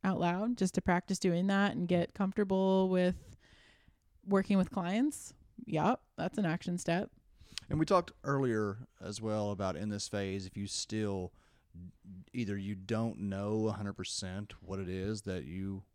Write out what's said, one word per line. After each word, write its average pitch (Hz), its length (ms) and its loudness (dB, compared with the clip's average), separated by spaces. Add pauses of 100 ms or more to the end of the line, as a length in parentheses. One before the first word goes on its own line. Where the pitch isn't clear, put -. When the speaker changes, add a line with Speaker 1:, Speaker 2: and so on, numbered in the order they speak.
Speaker 1:
out 190 160 2
loud, 196 380 0
just 185 180 2
to 185 60 4
practice 185 380 2
doing 180 280 4
that 196 280 4
and 175 120 -2
get 175 260 2
comfortable 190 760 4
with 180 260 4 (1120)
working 196 300 4
with 185 120 4
clients? 208 640 -2 (320)
Yup, 156 380 2 (140)
that's 165 200 -2
an 208 80 2
action 175 320 0
step. 175 320 0 (600)
Speaker 2:
And 151 100 0
we 160 60 4
talked 180 260 4 (140)
earlier 113 540 2 (220)
as 101 200 -8
well 107 300 0
about 92 260 -2
in 101 120 -4
this 101 200 -4
phase, 98 360 -2
if - 120 -10
you 101 100 -4
still, 98 640 -4 (1000)
either 104 240 -2
you 101 180 -4
don't 110 420 -2
know 101 520 0
a - 20 -2
hundred 101 220 -4
percent 98 680 -8
what 98 200 -8
it 92 100 -6
is 98 320 -4
that 90 240 -4
you 95 380 -6 (120)